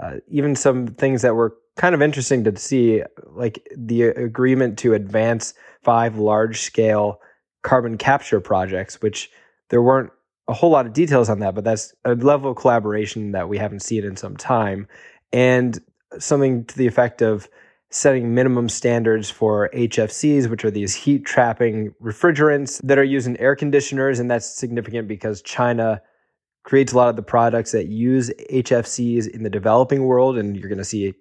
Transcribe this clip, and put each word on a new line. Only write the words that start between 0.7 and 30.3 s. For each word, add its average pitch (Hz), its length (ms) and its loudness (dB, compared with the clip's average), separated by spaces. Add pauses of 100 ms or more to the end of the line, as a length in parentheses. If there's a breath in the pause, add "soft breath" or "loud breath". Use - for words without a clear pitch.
things 131 360 -2
that 120 120 2
were 113 220 0 (200)
kind 180 180 2
of 143 80 2
interesting 139 420 0
to 101 120 0
see, 117 460 2 (300)
like 110 340 -8 (100)
the 117 260 -2
agreement 123 760 0
to 117 160 2
advance 110 600 -2 (280 soft breath)
five 117 340 2
large-scale 107 1040 0 (420 soft breath)
carbon 117 360 0
capture 135 420 0
projects, 95 600 -4
which - 280 -4 (400 soft breath)
there 120 120 4
weren't 131 280 2 (360)
a 113 60 -4
whole 170 180 2
lot 135 160 4
of 110 60 -12
details 139 360 2
on 104 120 -2
that, 95 140 -2
but 104 100 -6
that's 110 280 -2 (120)
a 123 100 2
level 135 360 2
of 117 60 -8
collaboration 107 760 -2
that 92 160 -4
we 104 100 -4
haven't 104 220 -6
seen 107 240 -4
in 95 120 -8
some 98 200 -14
time. 101 500 -2 (460 loud breath)
And 123 460 2 (400)
something 135 480 0
to - 120 -14
the 131 80 2
effect 120 360 0
of 110 260 0 (420 soft breath)
setting 123 440 2
minimum 123 340 2
standards 113 600 0
for 104 440 0
H 120 260 -2
F 110 120 0
Cs, 143 380 2
which 113 160 -4
are 107 60 0
these 101 240 -4
heat-trapping 117 1040 0
refrigerants 143 840 0
that 139 140 4
are 139 60 6
used 135 220 -2
in 120 120 -4
air 135 180 2
conditioners. 139 640 0
And 123 100 -2
that's 117 160 0
significant 117 600 -6
because 104 340 -8
China 117 580 -2 (640)
creates 135 300 2
a 123 40 0
lot 123 140 6
of 113 60 -4
the 110 60 -10
products 117 500 0
that 98 160 -2
use 120 420 0 (180)
H 131 240 -2
F 117 140 2
Cs 120 400 -2
in 110 160 -10
the 107 80 -6
developing 120 540 2
world, 127 340 2